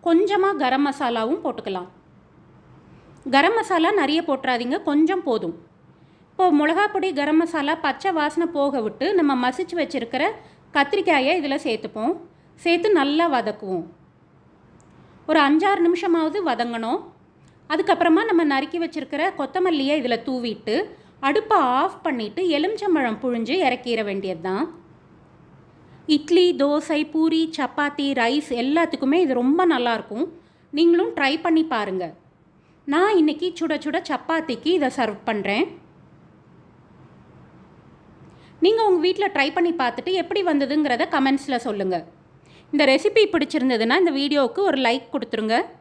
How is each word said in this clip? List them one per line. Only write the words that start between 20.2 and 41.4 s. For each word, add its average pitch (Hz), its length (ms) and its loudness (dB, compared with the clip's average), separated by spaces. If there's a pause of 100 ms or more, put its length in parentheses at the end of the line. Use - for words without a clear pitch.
தூவிட்டு 240 500 -4 (520)
அடுப்பை 427 300 2 (200)
ஆஃப் 381 300 -4
பண்ணிட்டு 233 320 -4 (160)
எலுமிச்சம்பழம் 311 680 0
புழிஞ்சு 240 320 -2 (120)
இறக்கிற 247 340 -2 (100)
வேண்டியது 185 380 -6
தான். 208 160 -2 (1500)
இட்லி, 339 400 4
தோசை, 302 560 0
பூரி, 320 300 2 (160)
சப்பாத்தி, 285 500 -4 (140)
ரைஸ் 277 280 0
எல்லாத்துக்குமே 285 640 0
இது 320 200 2
ரொம்ப 277 340 2
நல்லாயிருக்கும். 240 600 -2 (440)
நீங்களும் 339 440 4
ட்ரை 294 260 0
பண்ணி 320 220 2
பாருங்க. 196 500 -4 (720)
நான் 370 320 2
இன்னைக்கு 320 420 0
சுட 311 140 -2 (120)
சுட 302 120 -2 (120)
சப்பாத்திக்கு 311 580 -4
இதை 311 280 2
சர்வ் 214 280 -2
பண்றேன். 214 440 -2 (3000)
நீங்க 440 280 4
உங்க 359 120 4
வீட்ல 370 280 0
ட்ரை 302 260 -2
பண்ணி 339 180 0
பார்த்துட்டு 262 400 -4
எப்படி 381 320 -2
வந்ததுங்கிறத 285 600 0 (120)
கமெண்ட்ஸ்ல 269 400 0